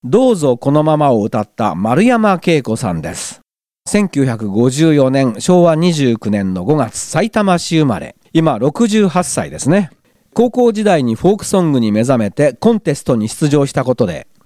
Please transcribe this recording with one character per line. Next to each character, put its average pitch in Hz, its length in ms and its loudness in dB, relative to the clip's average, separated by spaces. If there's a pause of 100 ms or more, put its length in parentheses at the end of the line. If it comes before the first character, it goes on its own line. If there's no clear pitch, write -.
ど 233 280 2
う 226 40 0
ぞ 143 220 0
こ 139 140 -2
の 151 100 4
ま 156 160 2
ま 147 140 2
を 113 100 2
歌 107 200 -2
っ 104 60 -8
た 104 280 -4
丸 113 280 0
山 220 360 2
慶 160 240 0
子 110 120 -4
さ 104 180 -4
ん 82 80 -4
で 78 120 -10
す。 - 280 -14 (460)
千 208 220 0
九 139 160 0
百 113 240 -4
五 117 220 2
十 156 240 2
四 135 160 2
年、 131 280 0
昭 180 240 2
和 165 120 4
二 170 180 0
十 131 240 0
九 110 140 -6
年 98 240 -2
の 90 80 -6
五 131 120 0
月、 123 220 -4
さ - 240 -4
い 226 80 -2
た 214 140 -2
ま 185 160 0
市 - 180 -2
生 156 80 2
ま 107 140 -2
れ。 - 160 -14 (180)
今 160 240 2
六 151 300 0
十 208 200 2
八 180 160 0
歳 85 280 -6
で - 80 -12
す 127 100 -2
ね。 180 220 0 (420)
高 233 160 2
校 240 220 2
時 214 120 -4
代 180 200 2
に 117 100 -2
フ 139 160 0
ォ 202 40 4
ー 214 40 -2
ク - 80 -12
ソ 196 160 0
ン 160 120 2
グ 131 60 2
に 110 120 0
目 107 100 2
覚 127 160 2
め 104 140 -2
て 147 220 0
コ 220 200 0
ン 214 60 -2
テ 147 160 -2
ス - 80 -10
ト 131 120 0
に 107 120 0
出 - 200 -2
場 139 200 2
し - 60 -14
た 139 100 -2
こ 123 100 0
と 120 140 0
で、 80 200 -8 (180)